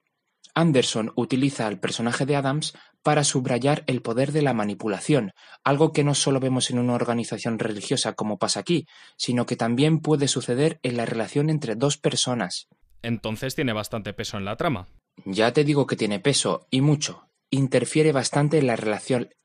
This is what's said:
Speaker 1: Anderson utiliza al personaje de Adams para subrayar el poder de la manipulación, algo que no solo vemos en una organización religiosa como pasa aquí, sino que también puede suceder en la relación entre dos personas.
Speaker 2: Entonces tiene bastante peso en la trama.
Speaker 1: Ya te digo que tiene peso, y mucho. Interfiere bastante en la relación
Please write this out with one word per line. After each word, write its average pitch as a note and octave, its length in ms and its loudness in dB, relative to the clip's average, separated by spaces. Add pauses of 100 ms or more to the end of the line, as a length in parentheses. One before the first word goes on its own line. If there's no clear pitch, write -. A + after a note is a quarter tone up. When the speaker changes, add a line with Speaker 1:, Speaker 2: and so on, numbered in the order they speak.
(540)
Speaker 1:
Anderson B2+ 600 2
utiliza B2+ 500 0
al G#2 140 -6
personaje B2 460 -2
de C#3+ 100 2
Adams C#3 380 -2 (280)
para D3 220 4
subrayar B2+ 640 0
el B2+ 160 -2
poder C3 300 0
de D3+ 100 2
la C3 120 2
manipulación, G#2 760 0 (320)
algo C#3+ 280 4
que D3+ 120 2
no C#3+ 100 2
solo C3+ 260 2
vemos B2+ 300 0
en B2 80 0
una A#2+ 160 2
organización A#2 640 -2
religiosa G#2+ 560 -4
como G#2+ 240 -4
pasa G#2 220 -2
aquí, D#3+ 260 0 (300)
sino A#2+ 300 -2
que A#2+ 100 -4
también C#3 440 2
puede D3 280 0
suceder C3+ 540 -2
en B2 140 -4
la A#2 80 -2
relación A#2+ 460 -2
entre C3+ 240 -2
dos A#2+ 240 0
personas. - 720 -4 (340)
Speaker 2:
Entonces A#2 520 -4
tiene B2+ 200 -2
bastante G#2+ 400 -6
peso G#2+ 240 -8
en F#2+ 80 -6
la G#2+ 100 -6
trama. A#2+ 320 -2 (380)
Speaker 1:
Ya G#2+ 260 2
te D3+ 120 4
digo C#3+ 220 2
que A2 100 -2
tiene G#2 240 -2
peso, - 500 0
y C3 100 2
mucho. D3 480 0 (220)
Interfiere C3+ 600 2
bastante C#3+ 460 2
en C3+ 80 2
la A2+ 100 2
relación G#2+ 520 -2 (160)